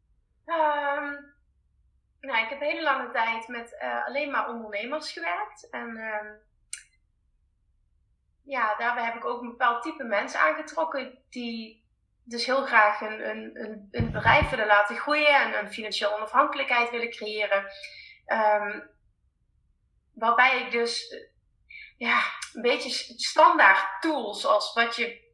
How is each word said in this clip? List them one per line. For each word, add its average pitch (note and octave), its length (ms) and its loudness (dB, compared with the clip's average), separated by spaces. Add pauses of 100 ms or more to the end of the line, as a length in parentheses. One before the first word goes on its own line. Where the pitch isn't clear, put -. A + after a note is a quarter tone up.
(440)
Ehm, D4 680 0 (1080)
nou, B3+ 220 -2
ik A3+ 60 -6
heb C#4 120 -8
een D4 80 -4
hele E4 140 -4
lange C4 280 0
tijd A3+ 380 -2
met, A#3 300 -12
eh, A#3+ 280 -4
alleen C#4 240 -4
maar A3+ 180 -2
ondernemers A#3 640 -8
gewerkt. F4 580 -8
En, A#3 260 -10
ehm, G#3+ 300 -8 (2250)
ja, A#3+ 340 0
daarbij A#3 260 0
heb A3+ 100 -4
ik - 100 -10
ook A#3+ 180 -6
een A#3+ 80 -10
bepaald - 320 0
type D4+ 220 -8
mensen A3+ 360 0
aangetrokken D#4 800 -2 (120)
die A#3 520 -10 (420)
dus A#3 220 -6
heel C4 200 2
graag G#3+ 340 6
een, G#3+ 300 -6
een, A3 240 -10
een, G#3+ 360 -12
een A3+ 220 -2
bedrijf A#3+ 380 4
willen A3 160 0
laten G#3 300 6
groeien D4 440 4
en A3 180 0
een G3+ 140 -6
financiële G#3 440 -2
onafhankelijkheid B3 720 2
willen A#3 200 -4
creëren. G#3 540 -2 (600)
Ehm, G#3+ 540 2 (1300)
waarbij A#3+ 460 4
ik G#3+ 100 -8
dus, A#3 380 -2
eh, - 100 -14 (800)
ja, A#3 240 2 (320)
een A#3+ 100 -12
beetje B3 280 0
s-, - 260 -6
standaard D#4 840 6
tools, A#3 440 -2
als G#3 260 2
wat A#3 240 0
je A#3 260 -6 (120)